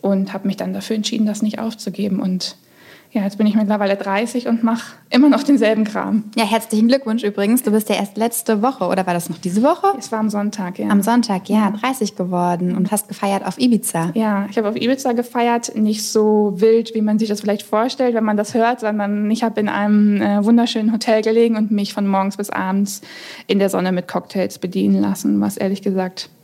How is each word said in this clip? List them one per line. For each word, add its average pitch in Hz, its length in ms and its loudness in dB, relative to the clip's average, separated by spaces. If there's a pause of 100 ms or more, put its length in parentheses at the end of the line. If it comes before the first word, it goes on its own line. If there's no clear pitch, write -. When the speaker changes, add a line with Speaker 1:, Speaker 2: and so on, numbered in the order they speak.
Speaker 1:
Und 196 320 0
habe 196 140 -10
mich 190 100 -2
dann 185 160 -4
dafür 196 240 -4
entschieden, 220 280 0
das 208 160 -2
nicht 214 180 0
aufzugeben. 202 600 -4
Und 185 380 -4 (580)
ja, 220 100 0
jetzt 202 120 -4
bin 214 80 2
ich 208 80 4
mittlerweile 208 420 2
dreißig 220 520 -4
und 233 160 0
mach 233 220 0 (260)
immer 269 180 6
noch 269 140 4
denselben 220 400 4
Kram. 208 400 -2 (120)
Speaker 2:
Ja, 226 100 2
herzlichen 220 420 2
Glückwunsch 240 340 2
übrigens. 208 400 0
Du - 80 -2
bist 214 200 2
ja 208 60 2
erst 202 220 -4
letzte 220 460 0
Woche, 262 220 0
oder 185 200 0
war 180 80 -2
das 170 160 -4
noch 170 80 -8
diese 185 240 0
Woche? 311 240 2 (140)
Speaker 1:
Es - 120 -12
war 220 80 -4
am 220 120 0
Sonntag, 208 480 -4
ja. 214 100 -4
Speaker 2:
Am 202 140 4
Sonntag, 220 440 2
ja, 214 100 2
Speaker 1:
Ja. 214 220 4
Speaker 2:
dreißig 247 360 -2
geworden 180 600 0
und 180 160 0
hast 202 180 -4
gefeiert 196 360 -4
auf 190 140 -6
Ibiza. 214 560 0
Speaker 1:
Ja, 208 340 0
ich 202 80 -4
habe 220 100 -2
auf 220 80 -2
Ibiza 254 360 -2
gefeiert. 233 640 -2
Nicht 214 280 0
so 214 520 2
wild, 226 400 2
wie 226 80 0
man 214 160 2
sich 214 100 0
das 214 120 -4
vielleicht 202 200 -2
vorstellt, 240 540 0
wenn 226 80 0
man 214 120 0
das 208 200 -4
hört, 240 240 2
sondern 208 500 -2
ich 226 140 0
habe 226 180 -2
in 208 80 0
einem, 208 500 4
äh, 202 240 2
wunderschönen 233 480 2
Hotel 220 300 0
gelegen 226 340 2
und 214 140 0
mich 202 240 0
von 202 140 -2
morgens 196 300 0
bis 202 120 -6
abends 196 520 -2 (440)
in 202 140 2
der 196 100 4
Sonne 185 220 0
mit 180 160 -2
Cocktails - 500 -4
bedienen 190 420 0
lassen, 202 400 0
was 202 180 -2
ehrlich 196 260 -2
gesagt 185 460 -4 (140)